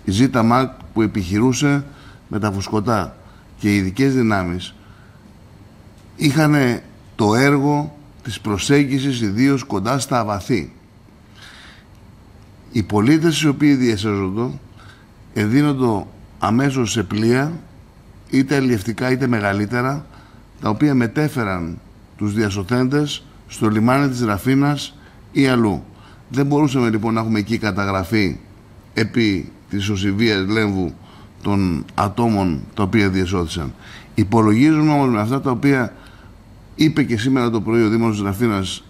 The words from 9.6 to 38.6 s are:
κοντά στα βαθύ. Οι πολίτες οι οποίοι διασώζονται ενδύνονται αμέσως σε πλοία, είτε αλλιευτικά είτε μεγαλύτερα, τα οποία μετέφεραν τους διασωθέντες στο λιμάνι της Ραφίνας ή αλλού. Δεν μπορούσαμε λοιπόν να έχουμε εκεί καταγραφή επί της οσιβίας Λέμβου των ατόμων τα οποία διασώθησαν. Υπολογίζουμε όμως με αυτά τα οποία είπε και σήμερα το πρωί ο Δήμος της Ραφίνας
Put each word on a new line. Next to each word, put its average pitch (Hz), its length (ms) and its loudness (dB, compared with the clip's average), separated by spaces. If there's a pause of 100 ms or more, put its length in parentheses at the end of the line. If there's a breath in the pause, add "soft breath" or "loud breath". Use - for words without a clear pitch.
κοντά 127 340 -2
στα 120 260 -2
βαθύ. 101 480 -4 (2000 loud breath)
Οι 113 100 0
πολίτες 143 580 2
οι 156 80 2
οποίοι 143 260 4
διασώζονται 107 760 0 (840 loud breath)
ενδύνονται 123 680 0 (340)
αμέσως 127 520 0
σε 110 120 -2
πλοία, 117 500 0 (800)
είτε 135 240 2
αλλιευτικά 123 560 0
είτε 131 160 0
μεγαλύτερα, 120 800 -2 (540 loud breath)
τα - 80 -4
οποία 135 260 2
μετέφεραν 110 840 -2 (380)
τους 104 180 -4
διασωθέντες 123 880 -2 (240 loud breath)
στο - 200 -2
λιμάνι 123 400 2
της 123 160 -4
Ραφίνας 135 720 0 (360 loud breath)
ή 139 140 2
αλλού. 117 380 2 (440 loud breath)
Δεν 135 180 0
μπορούσαμε 139 440 2
λοιπόν 110 240 0
να 113 60 0
έχουμε 113 180 0
εκεί 104 200 -2
καταγραφή 98 800 -2 (560)
επί 107 560 0 (200)
της 98 180 -4
οσιβίας 101 580 0
Λέμβου 98 480 -2 (480 loud breath)
των 95 420 0 (100)
ατόμων 98 640 0 (140)
τα 107 80 -4
οποία 98 260 2
διασώθησαν. 87 640 -4 (400 loud breath)
Υπολογίζουμε 117 800 2
όμως 139 160 2
με 110 120 0
αυτά 123 200 -2
τα 139 100 -2
οποία 127 440 0 (800 loud breath)
είπε 151 280 2
και 113 160 -2
σήμερα 123 320 0
το 113 100 -2
πρωί 110 220 0
ο 107 60 2
Δήμος 113 260 0
της 101 100 -4
Ραφίνας 98 640 -2